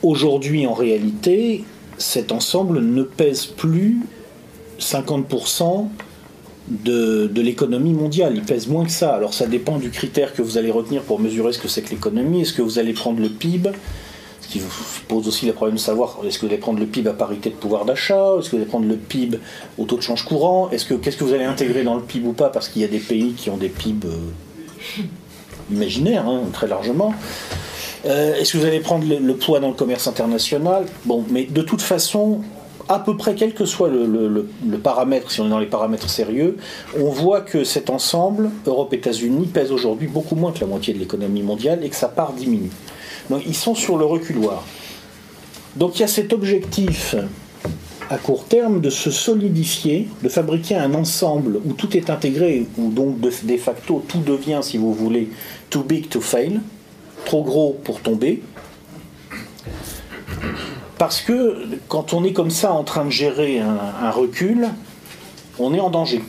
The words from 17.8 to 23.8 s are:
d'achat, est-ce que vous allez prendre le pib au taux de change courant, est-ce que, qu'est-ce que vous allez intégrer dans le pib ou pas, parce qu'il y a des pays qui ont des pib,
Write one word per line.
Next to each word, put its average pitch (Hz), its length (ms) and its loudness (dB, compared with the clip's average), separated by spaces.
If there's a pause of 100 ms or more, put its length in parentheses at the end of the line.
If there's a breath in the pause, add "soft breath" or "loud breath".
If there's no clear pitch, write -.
d'achat, 196 520 4
est-ce 143 120 -4
que 123 60 0
vous 110 60 2
allez 104 60 -4
prendre 113 180 0
le 110 100 2
pib 120 400 -2 (420 loud breath)
au 110 80 -2
taux 120 100 0
de 120 60 -2
change - 240 -4
courant, 180 440 2
est-ce 117 140 -2
que, - 80 -2
qu'est-ce 131 240 -2
que 151 80 -2
vous 131 80 2
allez 135 120 2
intégrer 131 380 0
dans 120 120 2
le 120 80 -2
pib 120 240 -4
ou 120 80 0
pas, 139 160 4
parce - 180 -4
qu'il 110 140 -2
y - 20 4
a 104 40 0
des 107 100 -2
pays 113 340 0
qui - 160 -6
ont 98 80 -4
des 95 140 -2
pib, 107 340 -4